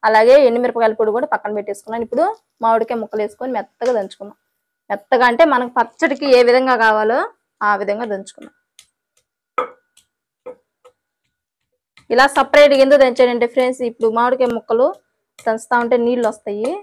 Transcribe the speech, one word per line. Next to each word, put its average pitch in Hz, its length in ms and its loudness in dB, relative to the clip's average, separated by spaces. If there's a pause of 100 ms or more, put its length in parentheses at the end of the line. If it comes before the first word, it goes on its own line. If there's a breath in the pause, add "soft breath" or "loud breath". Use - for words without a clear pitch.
అలాగే 220 280 6 (120)
ఎండుమిరపకాయల 233 540 0
పొడి 214 160 0
కూడా 254 160 -4
పక్కన 208 260 -6
పెట్టేసుకున్నాను. 220 480 -10
ఇప్పుడు 254 180 -2 (380)
మామిడికాయ 226 400 -2
ముక్కలు 214 220 -8
వేసుకొని 247 320 -10
మెత్తగా 240 420 -6
దంచుకున్నాం. 202 380 -12 (540)
మెత్తగా 233 400 -2
అంటే 240 220 2
మనకు 247 240 -4
పచ్చడికి 277 500 -4 (120)
ఏ - 100 6
విధంగా 254 260 2 (100)
కావాలో 214 340 0 (500)
ఆ - 20 0 (120)
విధంగా 208 300 -6
దంచుకున్నాం. - 420 -14 (3500)
ఇలా 254 100 4 (140)
సపరేట్గా 277 460 4
ఎందుకు 269 200 4
దంచానంటే 247 500 0
ఫ్రెండ్స్, 254 360 -2
ఇప్పుడు 233 260 -2
మామిడికాయ 247 400 0
ముక్కలు 226 320 -2 (580)
దంచుతా 226 380 -4
ఉంటే 240 120 -2 (100)
నీళ్ళు 247 260 -2
వస్తాయి. 214 380 -8 (120)